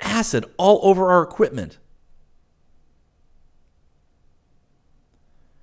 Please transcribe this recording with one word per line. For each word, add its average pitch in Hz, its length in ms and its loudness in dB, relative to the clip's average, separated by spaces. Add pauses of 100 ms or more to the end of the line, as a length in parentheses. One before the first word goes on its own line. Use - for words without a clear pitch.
acid 202 440 -4 (120)
all 196 260 4
over 185 280 2
our 180 120 4
equipment!" - 560 -6 (3750)